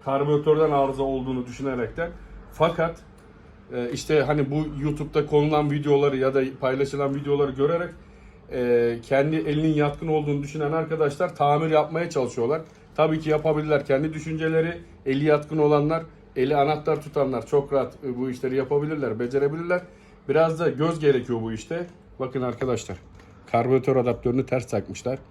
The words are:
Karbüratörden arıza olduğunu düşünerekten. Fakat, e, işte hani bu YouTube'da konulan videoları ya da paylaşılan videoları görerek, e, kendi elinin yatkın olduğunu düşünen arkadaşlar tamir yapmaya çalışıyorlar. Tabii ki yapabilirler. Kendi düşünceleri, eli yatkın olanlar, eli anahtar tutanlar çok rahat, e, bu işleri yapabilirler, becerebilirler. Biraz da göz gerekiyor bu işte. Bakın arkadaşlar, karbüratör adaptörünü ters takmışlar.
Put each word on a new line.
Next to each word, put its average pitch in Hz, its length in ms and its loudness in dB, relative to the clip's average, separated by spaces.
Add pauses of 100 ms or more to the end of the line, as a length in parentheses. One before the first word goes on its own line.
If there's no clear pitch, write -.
Karbüratörden 147 640 2
arıza 135 320 0
olduğunu 127 440 -4
düşünerekten. 135 640 -6 (420)
Fakat, 165 480 0 (720)
e, 123 200 -6
işte 147 300 0
hani 143 280 0
bu 151 160 -2 (160)
YouTube'da 147 440 -2
konulan 151 440 2
videoları 143 460 2
ya 131 180 2
da 135 80 4 (180)
paylaşılan 139 540 0
videoları 143 380 0
görerek, 165 380 0 (600)
e, 120 500 2
kendi 143 340 2
elinin 151 380 0
yatkın 147 340 0
olduğunu 147 340 0
düşünen 151 300 -4
arkadaşlar 160 640 -2
tamir 151 340 2
yapmaya 160 400 2
çalışıyorlar. 131 520 -2 (340)
Tabii 156 240 2
ki 156 100 -2
yapabilirler. 151 560 0
Kendi 147 260 0
düşünceleri, 160 680 -2 (280)
eli 139 180 0
yatkın 151 340 2
olanlar, 151 440 4 (340)
eli 135 200 2
anahtar 151 460 0
tutanlar 135 440 -2
çok 143 260 0
rahat, 131 220 -2 (100)
e, 123 140 -6
bu 127 120 -4
işleri 123 260 -4
yapabilirler, 139 640 -2
becerebilirler. 151 640 -2 (460)
Biraz 156 320 2
da 165 80 2
göz 151 320 0
gerekiyor 123 420 2
bu 113 100 -6
işte. 165 340 -8 (340)
Bakın 131 220 -4
arkadaşlar, 120 540 -4 (560)
karbüratör 131 440 4
adaptörünü 123 500 0
ters 127 200 -2
takmışlar. 107 520 -6 (120)